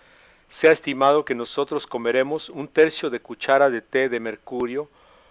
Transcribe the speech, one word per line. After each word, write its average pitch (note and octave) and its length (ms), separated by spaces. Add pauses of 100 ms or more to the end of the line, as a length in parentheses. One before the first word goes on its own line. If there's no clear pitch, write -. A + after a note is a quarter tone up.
(480)
Se - 200
ha D#3+ 40
estimado C#3+ 540
que C3+ 80
nosotros C#3 540
comeremos C3 640
un D3 180
tercio D#3 420
de A#2+ 100
cuchara C#3 520
de A#2 100
té C3 280
de A#2+ 100
mercurio, B2 720 (420)